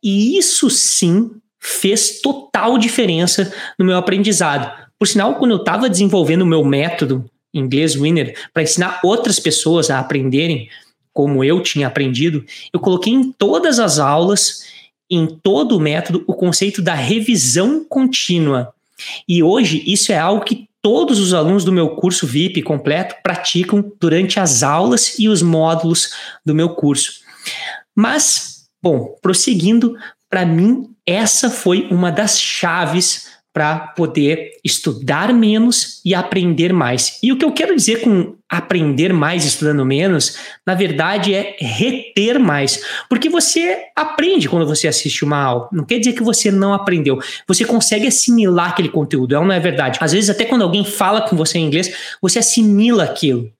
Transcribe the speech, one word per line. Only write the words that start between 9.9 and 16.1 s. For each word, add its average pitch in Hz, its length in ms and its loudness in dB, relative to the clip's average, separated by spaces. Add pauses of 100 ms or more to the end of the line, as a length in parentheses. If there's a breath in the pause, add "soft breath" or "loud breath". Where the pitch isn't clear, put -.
a 135 80 0
aprenderem 135 680 -2 (440 loud breath)
como 143 300 0
eu 165 200 2
tinha 143 240 -2
aprendido, 139 580 -2 (280 loud breath)
eu 180 60 -2
coloquei 180 340 0
em 262 200 2
todas 302 460 0
as 170 200 0
aulas, 160 680 0 (460 loud breath)
em 165 160 0
todo 214 500 0
o 165 40 2
método, 156 460 -2